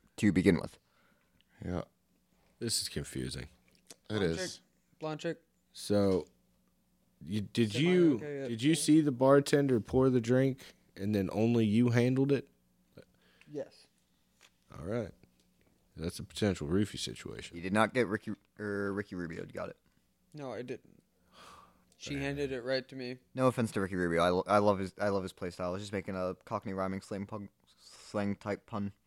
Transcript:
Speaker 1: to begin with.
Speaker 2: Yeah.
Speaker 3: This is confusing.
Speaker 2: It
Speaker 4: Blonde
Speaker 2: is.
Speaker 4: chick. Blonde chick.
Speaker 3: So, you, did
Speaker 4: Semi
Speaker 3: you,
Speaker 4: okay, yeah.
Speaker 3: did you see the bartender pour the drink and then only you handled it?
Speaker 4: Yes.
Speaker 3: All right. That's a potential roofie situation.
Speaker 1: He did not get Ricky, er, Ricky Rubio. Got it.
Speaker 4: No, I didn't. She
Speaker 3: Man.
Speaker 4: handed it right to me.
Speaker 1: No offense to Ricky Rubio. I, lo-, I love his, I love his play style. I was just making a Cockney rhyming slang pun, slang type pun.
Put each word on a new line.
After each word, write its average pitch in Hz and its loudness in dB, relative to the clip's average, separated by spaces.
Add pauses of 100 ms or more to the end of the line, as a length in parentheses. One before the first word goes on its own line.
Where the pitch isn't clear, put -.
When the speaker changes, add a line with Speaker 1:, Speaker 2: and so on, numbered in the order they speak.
(180)
Speaker 1:
to 104 4
begin 87 6
with. - -10 (880)
Speaker 2:
Yeah. 87 -4 (800)
Speaker 3:
This 117 -4
is - -6
confusing. - -8 (640)
Speaker 2:
It - -6
Speaker 4:
Blonde 104 0
Speaker 2:
is. 82 0 (200)
Speaker 4:
chick. - -20 (380)
Blonde 156 -8
chick. 165 -6 (360)
Speaker 3:
So, 98 0 (1000)
you, 101 -4
did 107 0
Speaker 4:
Semi 117 0
Speaker 3:
you, 175 4
Speaker 4:
okay, 143 -8
yeah. 135 -8
Speaker 3:
did 113 -6
you 151 4
see 156 6
the 147 2
bartender 135 4
pour 131 2
the 127 4
drink 127 2 (360)
and 101 -2
then 98 2
only 117 4
you 113 4
handled 127 2
it? 135 -2 (1040)
Speaker 4:
Yes. - -12 (880)
Speaker 3:
All 73 -14
right. 107 -6 (840)
That's 82 -6
a - -8
potential 92 -2
roofie 95 0
situation. - -12
Speaker 1:
He 85 -12
did 92 -4
not 107 2
get 120 0
Ricky, 104 -6 (280)
er, 101 -4
Ricky 101 -8
Rubio. 87 -8
Got - -8
it. - -18 (560)
Speaker 4:
No, 143 -12
I 110 -10
didn't. 127 -12 (1160)
She - -10
Speaker 3:
Man. 139 -4
Speaker 4:
handed 143 -4
it 127 -8
right 127 -2
to 135 -16
me. 127 -10 (180)
Speaker 1:
No 131 2
offense 117 2
to 104 0
Ricky 98 -2
Rubio. 85 4
I, 90 6
lo-, 90 2
I 101 6
love 101 4
his, 95 -6
I 104 0
love 98 0
his 92 -8
play 92 -8
style. 90 -6
I 90 -4
was 98 -6
just 101 -14
making 98 -6
a 92 -4 (100)
Cockney 104 -8
rhyming 95 -4
slang 101 -8
pun, 101 -12 (600)
slang 101 -2
type 101 -6
pun. 101 -6 (160)